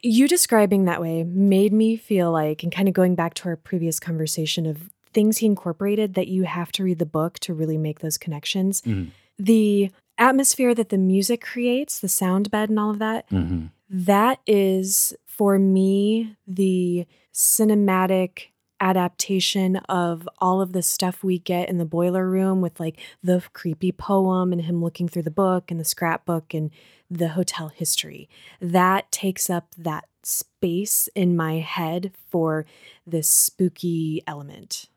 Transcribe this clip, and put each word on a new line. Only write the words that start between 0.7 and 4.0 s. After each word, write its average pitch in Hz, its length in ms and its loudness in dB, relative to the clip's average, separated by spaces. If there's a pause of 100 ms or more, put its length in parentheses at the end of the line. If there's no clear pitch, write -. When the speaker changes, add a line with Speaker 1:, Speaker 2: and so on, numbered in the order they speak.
Speaker 1:
that 170 140 0
way 165 220 -2
made 190 500 4
me 220 240 4
feel 180 360 0
like, 156 320 -2
and 170 80 -4
kinda 190 180 2
going 180 240 4
back 165 200 -2
to - 140 -8
our 170 60 -4
previous 165 460 -4